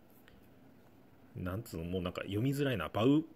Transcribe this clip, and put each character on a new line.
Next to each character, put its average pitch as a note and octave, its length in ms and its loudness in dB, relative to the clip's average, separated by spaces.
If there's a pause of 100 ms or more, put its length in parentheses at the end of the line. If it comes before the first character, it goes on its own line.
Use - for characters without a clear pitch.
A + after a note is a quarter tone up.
(1400)
な F#2 200 -4
ん A#2+ 80 -6
つ - 120 -12
う - 20 -4
の、 E2 60 -6
も F2+ 160 -2
う - 20 -4
な F2 100 -2
ん - 20 -8
か - 80 -6
読 G2+ 200 -2
み C#3 120 2
づ C#3+ 100 0
ら C3+ 100 0
い G#2+ 40 -2
な。 D#2 120 -2
バ G#2 140 0
ウ、 C#3+ 220 6 (100)